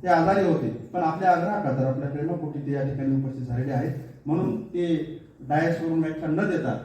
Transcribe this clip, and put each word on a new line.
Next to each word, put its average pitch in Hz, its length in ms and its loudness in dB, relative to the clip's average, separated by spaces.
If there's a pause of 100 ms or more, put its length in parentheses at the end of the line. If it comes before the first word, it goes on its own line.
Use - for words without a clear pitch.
ते 180 40 -2
आजारी 180 380 6
होते, 143 220 2
पण - 340 -6
आपल्या 175 300 2
आग्रहाखातर, 165 540 2
आपल्या 139 240 -2
प्रेमापोटी 156 500 -4
ते 139 120 -4
या 135 120 0
ठिकाणी 135 400 0
उपस्थित 127 240 -6
झालेले 127 260 -2
आहेत. - 220 0 (300)
म्हणून - 420 0
ते 170 500 -2 (220)
डायसवरून 160 600 0
व्याख्यान 160 400 0
न 196 100 2
देता 160 220 0 (140)